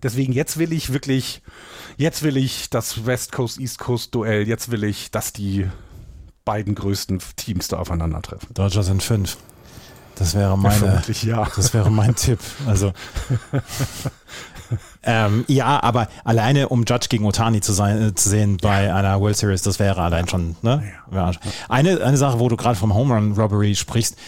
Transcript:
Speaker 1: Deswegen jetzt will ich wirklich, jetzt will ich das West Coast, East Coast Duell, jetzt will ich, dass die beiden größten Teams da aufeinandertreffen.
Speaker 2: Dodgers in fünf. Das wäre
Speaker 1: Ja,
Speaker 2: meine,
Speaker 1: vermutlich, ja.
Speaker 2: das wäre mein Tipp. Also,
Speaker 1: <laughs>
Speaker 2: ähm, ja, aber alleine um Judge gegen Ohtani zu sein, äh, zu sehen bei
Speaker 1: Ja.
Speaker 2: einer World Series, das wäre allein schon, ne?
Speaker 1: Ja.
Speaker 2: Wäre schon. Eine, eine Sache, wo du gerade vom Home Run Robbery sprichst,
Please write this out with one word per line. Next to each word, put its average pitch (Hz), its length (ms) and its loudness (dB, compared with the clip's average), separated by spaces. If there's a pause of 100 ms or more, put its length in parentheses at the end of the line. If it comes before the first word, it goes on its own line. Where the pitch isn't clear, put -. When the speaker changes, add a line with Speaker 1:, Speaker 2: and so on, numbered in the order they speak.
Speaker 1:
Deswegen 131 300 0
jetzt 139 260 -2
will 165 140 0
ich 147 220 -2
wirklich, 135 480 -2 (560)
jetzt 151 260 -2
will 143 140 0
ich - 320 -2
das 113 360 -4
West 123 280 -4
Coast, 123 260 -4
East 127 180 -8
Coast - 380 -4
Duell, 107 320 0
jetzt 113 240 -4
will 107 140 -2
ich, - 260 -4
dass - 220 -6
die 98 340 -2 (800)
beiden 104 300 -2
größten 98 440 -2 (160)
Teams 90 320 -6
da - 100 -4
aufeinandertreffen. - 760 -4
Speaker 2:
Dodgers 98 340 2
in 95 140 2
fünf. 101 360 0 (800)
Das 85 200 0
wäre 101 140 4
Speaker 1:
Ja, 92 80 4
Speaker 2:
meine, 101 180 4
Speaker 1:
vermutlich, 98 480 2
ja. 110 320 0
Speaker 2:
das - 180 2
wäre 107 160 4
mein 107 240 4
Tipp. 120 260 0 (280)
Also, 101 240 2 (600)
Speaker 1:
<laughs> 135 100 -2 (1400)
Speaker 2:
ähm, 113 440 2
ja, 135 340 2
aber 117 280 2 (160)
alleine 120 420 2
um 120 160 2
Judge 120 260 0
gegen 107 160 0
Ohtani 110 360 2
zu 107 100 0
sein, 104 380 2
äh, 90 60 -2
zu - 120 0
sehen 101 340 2
bei 101 240 2
Speaker 1:
Ja. 90 100 0
Speaker 2:
einer 98 260 2
World 104 160 2
Series, 98 240 0
das 98 180 0
wäre 95 220 2
allein 87 260 2
schon, 85 340 -2
ne? 123 220 2 (260)
Speaker 1:
Ja. 92 60 -8
Speaker 2:
Wäre 90 180 0
schon. - 80 -10 (280)
Eine, 156 320 2
eine 135 160 2
Sache, 131 200 2
wo 120 120 2
du 113 80 2
gerade 117 180 0
vom 104 180 2
Home 127 220 2
Run 107 160 2
Robbery 104 440 2
sprichst, - 420 -2 (100)